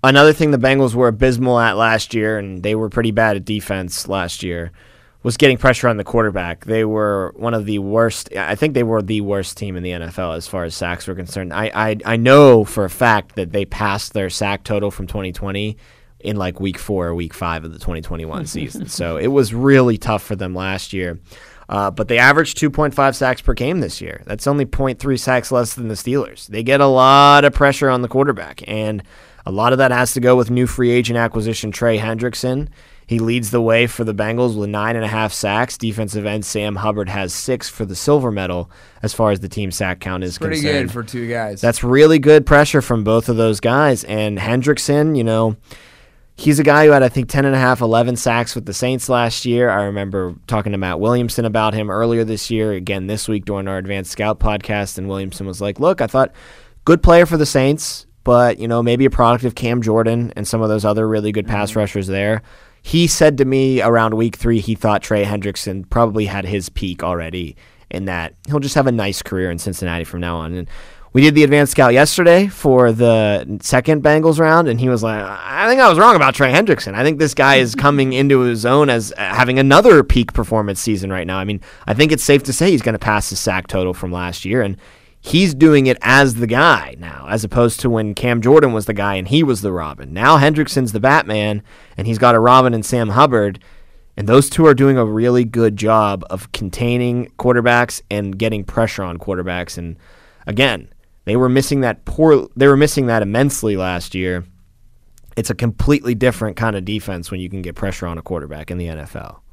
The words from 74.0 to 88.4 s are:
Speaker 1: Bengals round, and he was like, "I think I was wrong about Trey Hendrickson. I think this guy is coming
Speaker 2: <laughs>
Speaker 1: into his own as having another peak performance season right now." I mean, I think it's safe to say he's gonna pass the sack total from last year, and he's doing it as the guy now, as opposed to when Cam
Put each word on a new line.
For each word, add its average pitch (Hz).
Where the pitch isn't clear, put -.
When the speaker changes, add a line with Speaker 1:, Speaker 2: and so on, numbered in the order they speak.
Speaker 1:
Bengals 156
round, 160
and 117
he 127
was 120
like, 107
"I 101
think 254
I 247
was 170
wrong 220
about 135
Trey 135
Hendrickson. 143
I 110
think 147
this 151
guy 139
is 123
coming 135
Speaker 2:
<laughs> 131
Speaker 1:
into 139
his 117
own 139
as 117
having 117
another 143
peak -
performance 104
season 98
right 92
now." 92
I 95
mean, 101
I -
think 151
it's 156
safe 139
to 135
say 175
he's 151
gonna 110
pass 104
the 95
sack 92
total 92
from 90
last 90
year, 113
and 98
he's 175
doing 143
it 127
as 131
the 117
guy 117
now, 71
as 107
opposed 120
to 123
when 110
Cam 120